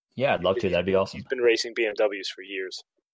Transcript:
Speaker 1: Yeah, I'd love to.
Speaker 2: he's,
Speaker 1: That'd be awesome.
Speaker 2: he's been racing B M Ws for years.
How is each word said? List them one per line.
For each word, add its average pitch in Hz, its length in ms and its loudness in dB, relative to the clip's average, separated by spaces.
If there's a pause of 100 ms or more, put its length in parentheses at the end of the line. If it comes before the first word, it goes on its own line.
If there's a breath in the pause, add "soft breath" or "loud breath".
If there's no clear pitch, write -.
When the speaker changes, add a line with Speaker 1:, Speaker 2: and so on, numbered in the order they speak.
(160)
Speaker 1:
Yeah, 123 180 2
I'd 87 100 0
love 92 140 4
to. - 60 -2
Speaker 2:
he's, 92 80 0
Speaker 1:
That'd 87 160 2
be 95 80 2
awesome. 95 240 0
Speaker 2:
he's - 80 -14
been 127 120 -4
racing 117 360 2
B 117 100 2
M 104 100 0
Ws 101 340 0
for - 120 -12
years. 95 400 -8 (320)